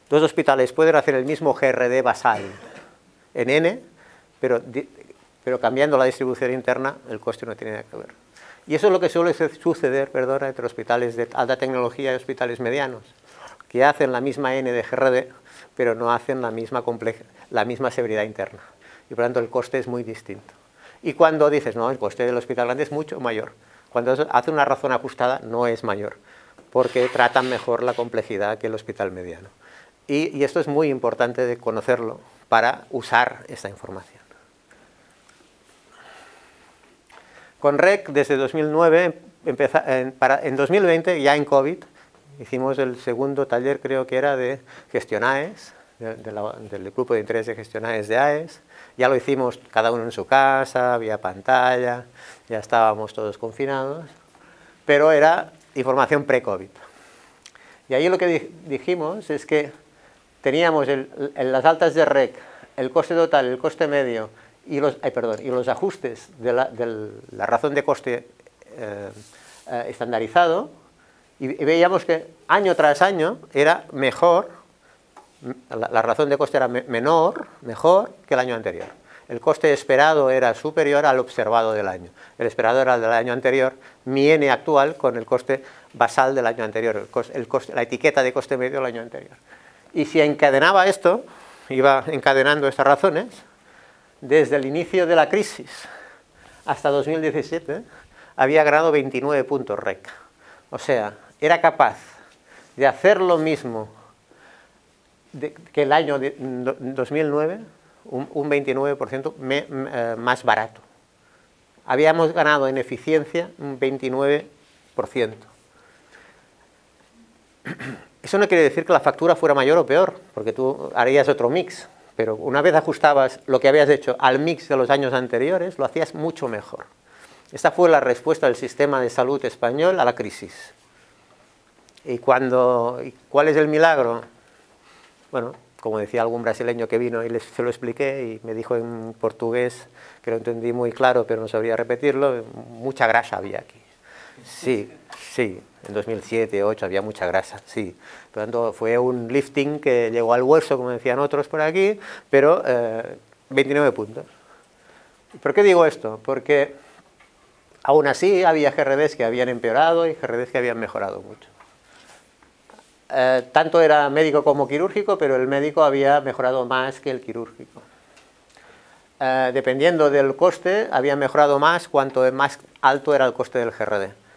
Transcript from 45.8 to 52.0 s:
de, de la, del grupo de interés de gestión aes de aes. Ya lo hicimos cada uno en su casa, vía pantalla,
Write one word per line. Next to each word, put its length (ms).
de, 180
de 160
la, 200
del 200
grupo 240
de 60
interés 260
de 80
gestión 320
aes 220
de 100
aes. 420
Ya 100
lo 80
hicimos 420
cada 220
uno 100
en 100
su 140
casa, 720
vía 240
pantalla, 840